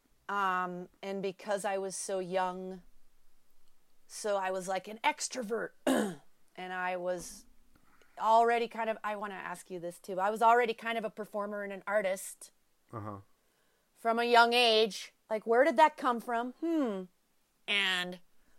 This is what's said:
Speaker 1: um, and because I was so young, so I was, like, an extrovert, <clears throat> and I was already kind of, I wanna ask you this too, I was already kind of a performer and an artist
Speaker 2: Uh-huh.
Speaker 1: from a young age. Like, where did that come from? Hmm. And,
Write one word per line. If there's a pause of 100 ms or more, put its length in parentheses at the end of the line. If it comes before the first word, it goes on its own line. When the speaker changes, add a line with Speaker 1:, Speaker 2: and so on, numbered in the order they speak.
(280)
Speaker 1:
um, (140)
and
because
I
was
so
young, (1300)
so
I
was,
like,
an
extrovert,
<clears throat>
and (560)
I
was (760)
already
kind
of,
I
wanna
ask
you
this
too,
I
was
already
kind
of
a
performer
and
an
artist (420)
Speaker 2:
Uh-huh. (800)
Speaker 1:
from
a
young
age. (160)
Like,
where
did
that
come
from?
Hmm. (680)
And, (420)